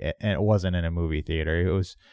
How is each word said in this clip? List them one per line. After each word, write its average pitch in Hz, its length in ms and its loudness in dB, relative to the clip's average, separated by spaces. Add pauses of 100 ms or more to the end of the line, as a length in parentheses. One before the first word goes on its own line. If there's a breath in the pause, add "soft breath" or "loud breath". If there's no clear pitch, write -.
(220)
and 107 100 0
it 85 100 0
wasn't 95 340 2
in 85 100 0
a 82 60 -2
movie 82 320 -2
theater. 80 360 -2
It 90 120 2
was, 92 260 -2 (160 soft breath)